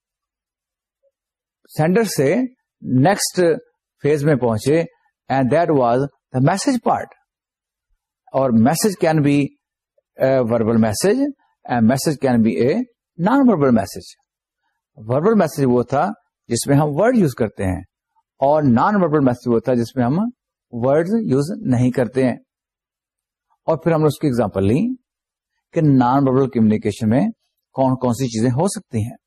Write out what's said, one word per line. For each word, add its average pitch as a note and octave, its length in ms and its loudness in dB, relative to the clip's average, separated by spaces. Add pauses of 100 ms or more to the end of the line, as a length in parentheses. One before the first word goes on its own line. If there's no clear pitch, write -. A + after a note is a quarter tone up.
(1800)
سینڈر F3+ 260 0
سے D#3 320 0 (440)
نیکسٹ E3 600 0 (600)
فیز C#3+ 220 0
میں D3+ 120 2
پہنچے B2 440 0 (520)
and C3 120 0 (100)
that D#3+ 240 2
was A#2+ 200 2 (380)
the C3 120 2
message G3 300 -2 (100)
part۔ C3+ 200 -2 (1200)
اور C3+ 180 0
message D#3+ 580 0
can D#3 180 2
be C#3+ 300 0 (640)
a C3+ 160 2
verbal A2+ 380 0
message A2+ 440 2 (520)
and A#2+ 100 0
message C3+ 460 0
can A#2+ 140 2
be A2 260 0
a D3+ 40 2 (560)
non-verbal A3+ 420 2
message۔ G2 440 -2 (800)
وربل C#3+ 400 0
میسج D#3+ 320 0
وہ B2 160 2
تھا C#3+ 260 -2 (380)
جس A#2 200 -6
میں C#3 100 2
ہم D3+ 120 2
ورڈ G3+ 280 0
یوز E3 180 0
کرتے G#2 300 -6
ہیں، E2 180 -4 (560)
اور D3+ 240 2
نان D3 340 2
وربل D#3 280 0
میسج B2 240 -2
وہ A#2 120 2
تھا B2+ 140 -2
جس A#2 220 -4
میں B2+ 80 0
ہم C3 140 -2 (520)
ورڈ C#3 380 -2 (220)
یوز C#3 140 0 (180)
نہیں B2+ 280 0
کرتے B2+ 340 -2
ہیں۔ A#2 120 -2 (1300)
اور D#3 140 -2
پھر E3+ 140 -2
ہم D#3 80 0
نے D#3 60 2
اس C#3+ 120 -2
کی - 80 -4
ایگزامپل A2+ 400 0
لی F#3+ 280 0 (800)
کہ E3+ 80 -2
نان C3+ 420 4
وربل C3 280 2
کمیونیکیشن A2 580 0
میں A#2+ 120 2 (520)
کون C3 240 0
کون B2+ 180 -2
سی B2+ 140 -4
چیزیں A2+ 220 -2
ہو C#3+ 180 0
سکتی - 300 -10
ہیں۔ A2 180 -8 (100)